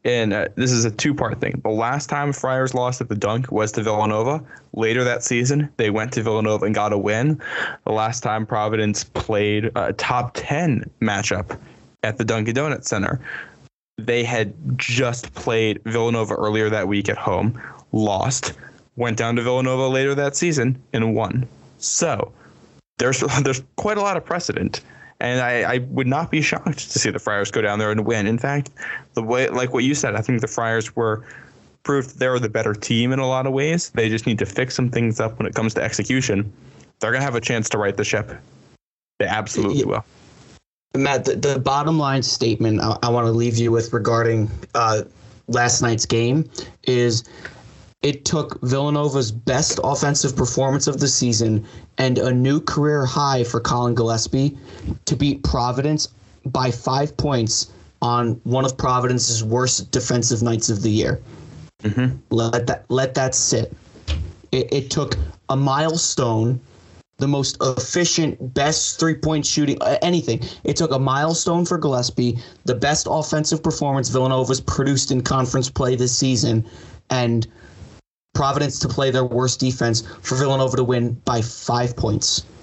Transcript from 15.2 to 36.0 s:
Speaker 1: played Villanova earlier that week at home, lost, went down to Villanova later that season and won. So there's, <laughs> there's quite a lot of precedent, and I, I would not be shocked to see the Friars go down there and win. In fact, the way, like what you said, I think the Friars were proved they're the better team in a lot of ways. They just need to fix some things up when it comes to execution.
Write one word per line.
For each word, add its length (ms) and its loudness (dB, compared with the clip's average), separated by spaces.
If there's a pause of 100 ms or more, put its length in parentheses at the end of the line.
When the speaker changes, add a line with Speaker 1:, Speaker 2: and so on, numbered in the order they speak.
Speaker 1:
played 500 0
Villanova 500 0
earlier 360 0
that 180 0
week 220 0
at 80 -2
home, 420 0 (320)
lost, 640 0 (420)
went 220 -2
down 180 0
to 60 0
Villanova 460 0
later 260 2
that 200 0
season 460 0 (140)
and 200 0
won. 320 -2 (300)
So 560 -2 (680)
there's, 220 0
<laughs> 220 0
there's 200 0 (140)
quite 220 -2
a 40 0
lot 140 0
of 80 -4
precedent, 560 -4 (380)
and 240 0
I, 320 0
I 40 0 (120)
would 160 0
not 240 0
be 100 2
shocked 380 0
to 200 -6
see 120 2
the 80 -4
Friars 320 0
go 100 0
down 180 0
there 120 0
and 160 0
win. 200 0
In 120 0
fact, 320 -2 (420)
the 100 -2
way, 260 2
like 260 -2
what 100 2
you 100 2
said, 200 -2
I 80 -2
think 180 0
the 80 -2
Friars 480 -2
were 300 -2 (560)
proved 360 -2
they're 200 2
the 100 0
better 240 0
team 400 2
in 60 0
a 100 0
lot 180 0
of 60 0
ways. 380 0
They 180 0
just 180 0
need 120 2
to 80 0
fix 280 -4
some 160 0
things 300 0
up 180 -2
when 80 -2
it 80 -6
comes 200 0
to 80 0
execution. 680 0 (500)